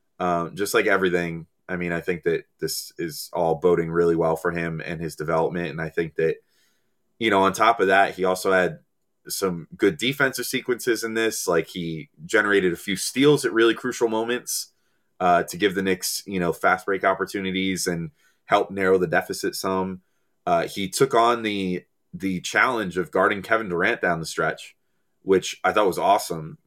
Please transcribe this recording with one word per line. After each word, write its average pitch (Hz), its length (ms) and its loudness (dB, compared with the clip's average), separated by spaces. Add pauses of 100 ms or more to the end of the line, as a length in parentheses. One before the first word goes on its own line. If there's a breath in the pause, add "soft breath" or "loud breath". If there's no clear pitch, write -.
(180)
Um, 85 380 -2
just 101 180 -4
like 107 120 4
everything, 87 600 0 (220)
I 90 80 -6
mean, 87 160 -4
I 85 80 -2
think 87 240 -4
that 82 200 0 (140)
this - 400 -8
is - 340 -8
all 82 240 0
boding 85 340 2
really 85 260 2
well 82 180 2
for 87 160 -4
him 82 340 -4
and 82 160 -8
his 80 160 -8
development. 80 520 -2
And 76 120 -8
I 80 100 -6
think 85 260 -6
that, 80 200 0 (800)
you 113 120 0
know, 95 120 4
on 95 100 4
top 110 280 4
of 95 80 4
that, 95 260 4
he 90 100 -4
also 92 280 0
had 90 280 2 (480)
some 87 480 -4
good 95 220 2
defensive 131 480 -2
sequences 117 580 -2
in 110 100 -4
this. 113 320 -2
Like, 85 220 0
he 82 400 -8 (160)
generated 101 480 2
a 85 40 -4
few 95 200 -6
steals 143 480 2
at 117 80 0
really 113 220 4
crucial 120 340 -2
moments, 117 640 -4 (480)
uh, 87 240 4
to - 120 -12
give 95 180 0
the 95 80 -2
Knicks, 95 440 -2
you 98 140 -4
know, 85 120 0
fast 92 340 0
break 98 180 -2
opportunities 95 800 -2
and 82 240 -4 (340)
help 101 260 2
narrow 95 280 4
the 90 80 2
deficit 92 480 -2
some. 95 480 -4 (440)
Uh, 85 200 2
he 98 220 -6
took - 260 0
on 117 280 4
the, 98 420 -2 (280)
the 90 280 -4
challenge 107 580 0
of 82 120 -4
guarding 101 300 2
Kevin 110 280 -2
Durant 90 340 0
down 85 180 0
the 80 60 -8
stretch, - 500 -4 (460)
which - 420 2
I 92 80 2
thought 107 140 4
was 87 120 0
awesome. 85 680 0